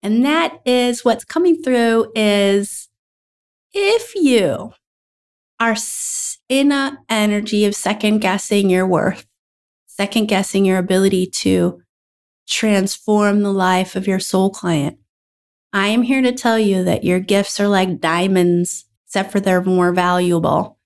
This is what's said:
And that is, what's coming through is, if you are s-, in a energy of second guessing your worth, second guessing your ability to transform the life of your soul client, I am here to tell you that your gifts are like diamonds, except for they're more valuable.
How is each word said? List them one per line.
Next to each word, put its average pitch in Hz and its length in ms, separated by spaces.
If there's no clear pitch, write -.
And 220 240
that 320 400
is, 247 400
what's 226 200
coming 330 360
through 233 540
is, 202 720
if 415 420
you 233 580
are 233 140
s-, - 680
in 277 220
a 277 280
energy 208 560
of 202 100
second 214 460
guessing 202 500
your 185 160
worth, 185 400
second 202 400
guessing 196 380
your 190 140
ability 185 480
to 185 560
transform 208 960
the 202 100
life 185 440
of 190 100
your 190 140
soul 190 300
client, 170 480
I 202 160
am 226 140
here 262 200
to 254 80
tell 233 300
you 196 240
that 175 180
your 180 160
gifts 196 400
are 202 100
like 185 300
diamonds, 175 840
except 190 280
for 202 80
they're 185 220
more 180 300
valuable. 180 920